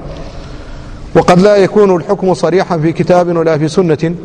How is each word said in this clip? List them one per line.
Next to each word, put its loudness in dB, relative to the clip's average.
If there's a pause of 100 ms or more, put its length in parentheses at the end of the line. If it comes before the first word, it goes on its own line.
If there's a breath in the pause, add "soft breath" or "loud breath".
(1160 loud breath)
وقد 4
لا 6
يكون 4
الحكم 0
صريحا 0
في 0
كتاب 2
ولا 0
في -2
سنة 0 (100)